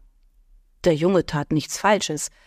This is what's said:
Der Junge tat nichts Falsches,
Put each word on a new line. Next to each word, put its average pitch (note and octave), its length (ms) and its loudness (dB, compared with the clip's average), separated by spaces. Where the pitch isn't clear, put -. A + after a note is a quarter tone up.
Der E3+ 120 4
Junge E3+ 300 2
tat D3 280 -4
nichts - 240 -2
Falsches, G3 520 0